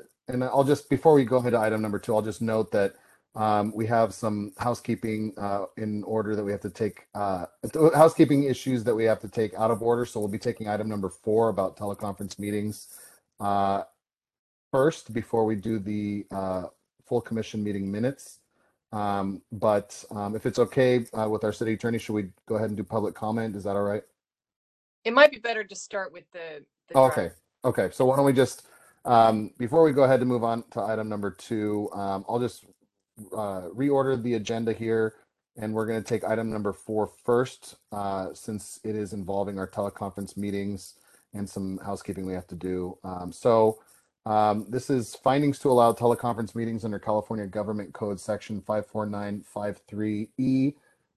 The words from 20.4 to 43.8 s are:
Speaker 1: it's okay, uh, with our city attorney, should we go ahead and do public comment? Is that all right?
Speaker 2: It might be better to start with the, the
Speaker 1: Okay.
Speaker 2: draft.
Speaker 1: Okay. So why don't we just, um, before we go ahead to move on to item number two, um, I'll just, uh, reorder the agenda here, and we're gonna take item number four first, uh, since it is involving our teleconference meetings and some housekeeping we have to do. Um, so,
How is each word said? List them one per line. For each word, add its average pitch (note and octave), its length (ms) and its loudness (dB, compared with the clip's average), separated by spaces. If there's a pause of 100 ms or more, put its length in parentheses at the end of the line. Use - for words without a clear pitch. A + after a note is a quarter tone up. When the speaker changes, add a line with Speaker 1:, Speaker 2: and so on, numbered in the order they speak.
Speaker 1:
it's B2+ 140 -2
okay, B2 540 4
uh, A2 160 -2
with G#2+ 160 -2
our G#2 80 0
city A2 220 -2
attorney, A#2 240 -2
should G#2+ 160 -6
we G2+ 160 -2 (180)
go A2 80 -2
ahead G#2+ 140 -2
and G#2 60 -6
do G#2+ 60 -4
public G2+ 320 -4
comment? A2 400 -4
Is G2+ 100 -8
that G2 120 -2
all G2+ 80 0
right? G#2 180 -2 (1040)
Speaker 2:
It A3+ 80 -2
might D4 180 8
be C4 80 -12
better A3 240 -4
to G3 140 -16
start F#3+ 360 -8
with E3+ 200 -20
the, D#3+ 320 -14 (240)
the C3+ 100 0
Speaker 1:
Okay. B2+ 240 6
Speaker 2:
draft. E2+ 140 -8 (280)
Speaker 1:
Okay. G#2+ 280 0
So C3 140 2
why C3 100 4
don't C#3+ 80 4
we C#3 80 6
just, B2+ 340 2 (380)
um, A2+ 540 4
before C3 260 4
we D3+ 80 6
go C3+ 120 4
ahead B2+ 160 6
to B2 60 0
move B2 160 0
on A#2 280 -2
to A#2 100 -6
item G#2+ 280 -2
number G2+ 220 -4
two, G#2 600 -4
um, G2 360 -6
I'll A#2 120 0
just, A#2+ 240 -4 (680)
uh, F#2+ 420 -6
reorder C3+ 460 2
the A#2+ 140 -2
agenda A2+ 380 -2
here, A2+ 420 0 (420)
and A2 160 -6
we're A2 140 -2
gonna A2+ 160 -4
take A2 220 -4
item A2 260 -2
number G#2 220 -4
four G#2+ 340 -4
first, - 720 -2 (160)
uh, G2 420 -6
since - 500 -10
it A2 100 -6
is G#2 200 -6
involving G2 440 -4
our F#2+ 80 -4
teleconference G2+ 720 -8
meetings G2+ 580 -8 (380)
and G2+ 160 -8
some F#2+ 300 -8
housekeeping F#2+ 480 -8
we F#2 80 -6
have F2+ 140 -8
to F2+ 80 -12
do. F2+ 480 -6
Um, F2+ 280 -10
so, A2 460 4 (480)